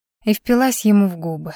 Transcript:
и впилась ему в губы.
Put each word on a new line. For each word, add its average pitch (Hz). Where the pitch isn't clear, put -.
и 214
впилась 247
ему 202
в 175
губы. 160